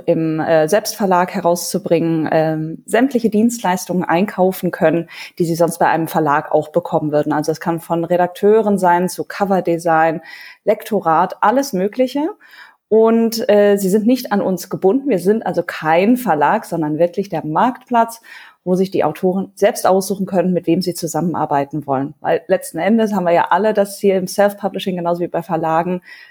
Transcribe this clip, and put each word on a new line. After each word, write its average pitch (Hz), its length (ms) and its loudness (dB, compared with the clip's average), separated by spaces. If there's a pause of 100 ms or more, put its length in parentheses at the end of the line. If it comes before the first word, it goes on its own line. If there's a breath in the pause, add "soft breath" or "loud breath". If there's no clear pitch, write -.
im, 160 360 0
äh, 156 260 2
Selbstverlag 190 680 0
herauszubringen, 170 960 0
ähm, 156 560 -2
sämtliche 233 440 0
Dienstleistungen 196 720 0
einkaufen 185 680 0
können, 165 380 0 (300 loud breath)
die 175 60 2
sie 165 100 -2
sonst 165 220 0
bei 165 100 2
einem 160 220 0
Verlag 151 420 0
auch 151 180 0
bekommen 156 440 -2
würden. 151 180 0
Also 151 220 -2
es - 80 -8
kann 170 180 -4
von 170 240 -4
Redakteuren 202 760 2
sein, 180 300 2
zu 165 160 -8
Coverdesign, 165 1000 0 (440 loud breath)
Lektorat, 185 760 0
alles 254 300 2
Mögliche. 254 560 -2 (640 loud breath)
Und, 226 600 2
äh, 208 280 6
sie 196 120 0
sind 202 160 2
nicht 254 260 0
an 202 100 0
uns 180 280 -4
gebunden. 220 400 0
Wir 196 100 2
sind 208 260 0
also 170 180 -2
kein 175 540 2
Verlag, 170 480 0
sondern 156 340 -4
wirklich 175 300 0
der 156 160 -6
Marktplatz, 220 760 -2 (440 loud breath)
wo 180 100 2
sich 190 160 -2
die - 120 0
Autoren 185 520 -2
selbst - 300 0
aussuchen 190 400 0
können, 180 280 0
mit 170 140 -2
wem 170 140 2
sie 175 120 -4
zusammenarbeiten 151 920 -4
wollen. 139 360 -4
Weil 165 260 -2
letzten 185 300 -2
Endes 208 360 0
haben 185 120 -2
wir 170 80 4
ja 170 160 2
alle 208 240 2
das 202 240 -2
Ziel 196 180 2
im 185 120 -2
Self-Publishing, 202 680 -2
genauso 175 260 -2
wie 170 60 -2
bei 170 140 -4
Verlagen, 165 600 -2 (300 loud breath)